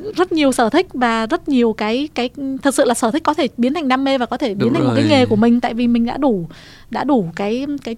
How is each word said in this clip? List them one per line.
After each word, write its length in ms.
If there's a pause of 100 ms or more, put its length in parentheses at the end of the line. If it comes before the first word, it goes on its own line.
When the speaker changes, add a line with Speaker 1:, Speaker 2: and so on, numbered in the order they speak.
(160)
Speaker 1:
rất 160
nhiều 200
sở 180
thích 240
và 320
rất 220
nhiều 240
cái, 420
cái, 160 (320)
thật 120
sự 100
là 100
sở 160
thích 120
có 120
thể 220
biến 180
thành 140
đam 160
mê 140
và 80
có 100
thể 120
biến 100
Speaker 2:
Đúng 160
Speaker 1:
thành 100
một 100
cái 80
Speaker 2:
rồi. 80
Speaker 1:
nghề 160
của 100
mình, 240
tại 140
vì 140
mình 180
đã 100
đủ, 300 (440)
đã 140
đủ 320
cái, 300 (180)
cái 120